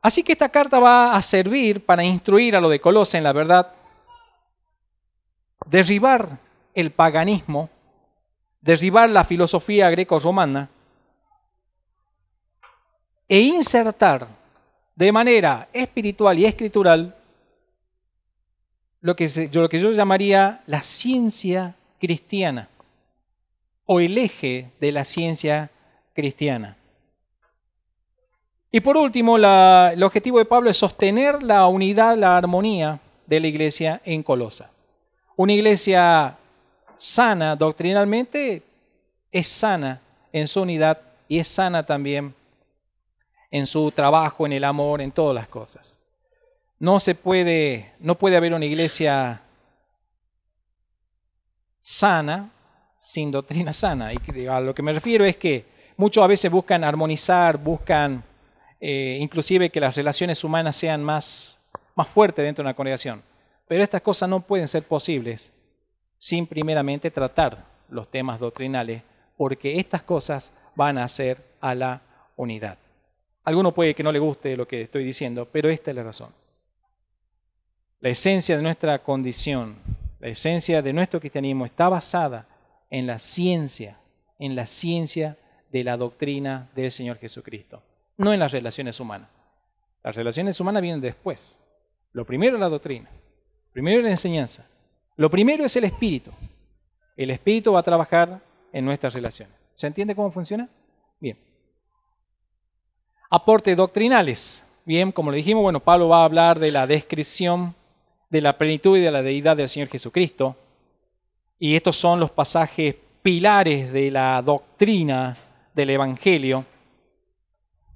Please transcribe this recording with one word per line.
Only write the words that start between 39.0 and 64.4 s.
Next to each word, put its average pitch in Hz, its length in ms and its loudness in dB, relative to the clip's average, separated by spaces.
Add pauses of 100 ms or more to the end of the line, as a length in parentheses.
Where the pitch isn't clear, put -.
es 180 160 -4
sana 151 540 -4 (300)
en 151 160 -4
su 196 140 -2
unidad 160 400 0 (260)
y 156 100 -2
es 165 100 -2
sana 175 380 -2
también 143 480 -6 (1160)
en 139 160 -4
su 151 240 -2
trabajo, 151 560 0
en 147 60 -4
el 139 100 -4
amor, 143 380 -2
en 135 100 -10
todas 151 240 0
las 113 120 -10
cosas. - 520 -20 (800)
No 185 200 2
se 185 140 0
puede, 165 840 -2
no 165 180 -2
puede 190 180 2
haber 170 180 2
una 160 120 -4
iglesia 147 760 -2 (2500)
sana 185 680 -2 (500)
sin 151 300 -8
doctrina 151 440 -6
sana. 131 400 -4
Y 127 40 -8
que, 127 320 -10
a 131 100 -2
lo 131 140 -4
que 139 80 -8
me 151 120 -4
refiero 214 300 0
es 196 140 0
que 139 280 -4 (320)
muchos 202 260 4
a 185 40 6
veces 196 240 2
buscan 180 320 0
armonizar, 156 760 0
buscan, 147 640 -2 (580)
eh, 135 400 -6
inclusive 165 480 -2
que 160 100 -4
las 135 160 -2
relaciones 147 480 -4
humanas 160 320 -4
sean 156 280 -4
más, - 580 -8 (340)
más 160 120 -2
fuertes 185 360 2
dentro 147 200 -6
de 139 60 -4
una 131 60 -8
congregación. 131 460 -8 (460)
Pero 180 160 0
estas 196 180 -4
cosas 185 260 -2
no 185 120 -2
pueden 180 280 -4